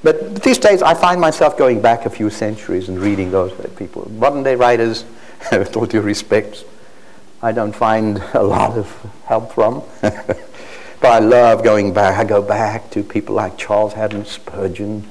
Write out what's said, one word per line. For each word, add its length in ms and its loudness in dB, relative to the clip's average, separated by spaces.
But 400 -2
these 140 4
days 240 4
I 120 4
find 280 2
myself 360 2
going 240 4
back 240 2
a 40 -2
few 200 -4
centuries 600 -6
and 100 -6
reading 320 -2
those 220 0
people. 360 -12
Modern 320 0
day 120 2
writers, 500 2
<laughs> 220 -10
with 260 -2
all 80 0
due 160 0
respect, 640 -2
I 100 -2
don't 240 -4
find 460 0
a 100 2
lot 340 0
of 100 -4
help 280 -2
from. 300 0
<laughs> 100 0
But 100 6
I 80 6
love 440 6
going 300 4
back. 240 2
I 60 0
go 180 2
back 500 -2
to 120 -4
people 320 -4
like 220 -4
Charles 360 0
Haddon 320 -6
Spurgeon. 840 -8